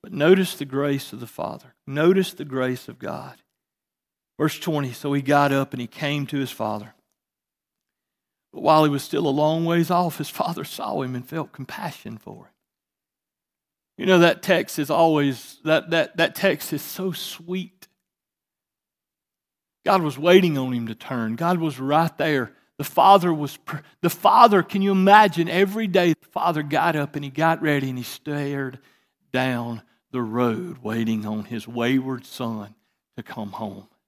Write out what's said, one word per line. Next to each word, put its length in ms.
But 80
notice 440
the 100
grace 480
of 80
the 40
Father. 480
Notice 460
the 100
grace 460
of 100
God. 380
Verse 220
twenty, 320
"So 220
he 80
got 320
up 180
and 80
he 80
came 400
to 100
his 140
father. 420
But 100
while 200
he 60
was 120
still 260
a 20
long 340
ways 260
off, 280
his 120
father 360
saw 360
him 140
and 100
felt 280
compassion 640
for 280
him." 80
You 100
know, 120
that 220
text 360
is 120
always, 720
that, 280
that, 260
that 180
text 380
is 80
so 320
sweet. 760
God 160
was 160
waiting 400
on 160
him 140
to 80
turn. 420
God 220
was 200
right 380
there. 340
The 60
father 500
was, 220
pr-, 220
the 80
father, 540
can 180
you 100
imagine 560
every 400
day 220
the 180
father 340
got 360
up 180
and 80
he 80
got 300
ready 260
and 100
he 60
stared 760
down 500
the 100
road 580
waiting 460
on 200
his 240
wayward 560
son 500
to 80
come 300
home? 340